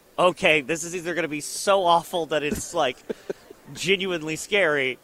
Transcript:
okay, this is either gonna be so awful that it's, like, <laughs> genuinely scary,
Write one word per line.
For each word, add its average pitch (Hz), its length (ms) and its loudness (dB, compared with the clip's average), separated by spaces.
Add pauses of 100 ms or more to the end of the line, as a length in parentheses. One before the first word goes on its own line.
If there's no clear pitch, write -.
(180)
okay, 160 440 4
this 151 240 -4
is 170 100 -10
either 175 180 -6
gonna 165 140 -2
be 147 140 -6
so 196 420 0
awful 170 440 2
that 151 140 0
it's, - 320 -4
like, 139 220 0 (420)
<laughs> - 360 -20
genuinely 165 640 -2
scary, 147 680 0